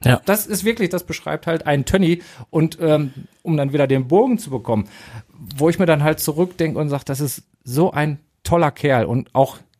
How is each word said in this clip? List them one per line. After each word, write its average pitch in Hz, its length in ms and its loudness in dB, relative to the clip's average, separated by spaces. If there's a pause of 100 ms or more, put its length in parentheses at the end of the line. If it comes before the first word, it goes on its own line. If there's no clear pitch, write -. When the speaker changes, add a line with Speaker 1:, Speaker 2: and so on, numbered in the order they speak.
Speaker 1:
Ja. 127 200 4
Speaker 2:
Das 208 220 0
ist 196 180 -4
wirklich, 226 240 0
das 180 160 -6
beschreibt 156 420 -8
halt 165 180 -2
einen 143 200 0
Tönny. 170 360 2 (280)
Und, 160 320 0
ähm, 151 320 2 (280)
um 165 140 -2
dann 139 160 0
wieder 143 160 2
den 131 220 0
Bogen 226 280 4
zu - 120 -8
bekommen, 117 400 -4 (680)
wo 156 120 2
ich 170 100 0
mir 190 60 2
dann 151 180 2
halt 156 160 0
zurückdenke 160 580 -2
und 151 120 -2
sag, 139 160 -4
"Das 139 160 -4
ist 139 220 -6 (200)
so 139 280 0
ein 147 280 -2 (240)
toller 165 280 2
Kerl." 131 340 2
Und - 280 -4
auch, 135 260 0 (200)